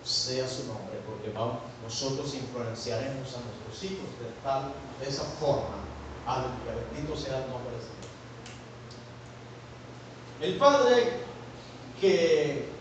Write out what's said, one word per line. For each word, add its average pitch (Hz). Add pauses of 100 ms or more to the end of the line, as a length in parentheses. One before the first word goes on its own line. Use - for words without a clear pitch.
sea 131
su 123
nombre, 110
porque 107
vamos, 117 (260)
nosotros 135
influenciaremos 120
a 123
nuestros 110
hijos 185 (100)
de 110 (120)
tal, 139 (260)
de 131
esa 143 (160)
forma. - (480)
Aleluya, 120 (100)
bendito 143
sea 131
el 123
nombre -
del 113
Señor. - (2500)
El 180
padre 254 (880)
que 156 (140)